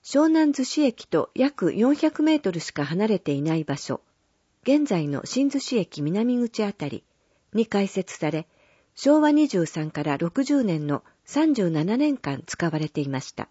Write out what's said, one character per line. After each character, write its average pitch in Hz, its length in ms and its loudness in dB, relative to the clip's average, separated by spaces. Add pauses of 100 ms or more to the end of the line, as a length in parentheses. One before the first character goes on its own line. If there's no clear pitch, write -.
湘 311 260 4
南 311 240 4
逗 262 100 -2
子 - 200 -2
駅 240 220 0
と - 300 0
約 254 380 0
四 254 220 2
百 311 280 0
メ 311 120 4
ー 294 40 0
ト 196 100 -2
ル 170 120 -4
し - 100 -12
か 143 140 -4
離 180 220 0
れ 208 120 2
て 147 140 -2
い 139 80 -2
な 160 140 0
い 160 100 -2
場 139 100 -4
所、 - 240 -8 (640)
現 285 240 2
在 160 220 0
の 139 160 -6
新 277 240 0
逗 277 100 -2
子 254 180 -4
駅 165 240 -4
南 220 380 0
口 226 240 -2
あ 202 80 -2
た - 160 -8
り - 160 -10 (500)
に 220 120 2
開 202 240 0
設 - 280 -6
さ 151 140 -2
れ、 160 160 -6 (480)
昭 294 240 4
和 302 120 4
二 294 180 4
十 175 160 2
三 156 260 -6
か 147 120 -6
ら 143 140 0
六 170 280 -2
十 285 180 2
年 160 240 -2
の 143 160 -2 (220)
三 302 280 2
十 196 160 2
七 165 280 0
年 294 180 2
間 139 300 -8
使 - 240 -4
わ 156 100 -2
れ 151 80 -2
て - 140 -6
い 139 80 -4
ま 131 100 -4
し - 140 -12
た。 - 160 -10